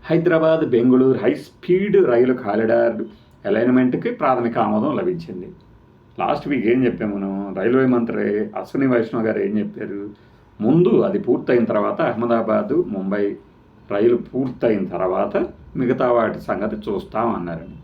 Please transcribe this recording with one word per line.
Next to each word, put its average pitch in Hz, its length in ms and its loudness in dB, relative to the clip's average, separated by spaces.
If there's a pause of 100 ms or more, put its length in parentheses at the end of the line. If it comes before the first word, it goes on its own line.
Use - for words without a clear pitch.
హైదరాబాద్, 160 540 4 (120)
బెంగళూరు 127 480 6
హై 131 100 2 (140)
స్పీడ్ 190 500 0 (140)
రైలు 123 320 4
కారిడార్ 110 560 2 (500)
అలైన్‌మెంట్‌కి 127 640 2 (100)
ప్రాథమిక 120 440 0
ఆమోదం 107 340 0
లభించింది. 90 500 -6 (720)
లాస్ట్ 101 300 -2
వీక్ 113 220 0
ఏం 127 140 2
చెప్పాము 107 300 -4
మనం, 98 160 -4 (260)
రైల్వే 123 360 2
మంత్రి 110 300 -2 (360)
అశ్విని 135 320 -4
వైష్ణవ్ 113 360 0
గారు 107 180 -2
ఏం 101 140 -2
చెప్పారు, 101 400 -8 (600)
ముందు 160 320 4 (140)
అది 101 200 -2
పూర్తయిన 120 460 2
తర్వాత 104 280 -2 (100)
అహ్మదాబాదు, 113 640 0 (200)
ముంబై 98 280 -2 (720)
రైలు 117 240 2 (100)
పూర్తయిన 117 560 -2 (120)
తర్వాత 92 400 -2 (440)
మిగతా 127 360 0
వాటి 110 240 0 (100)
సంగతి 104 360 -4
చూస్తాం 107 520 -4
అన్నారని. 85 460 -10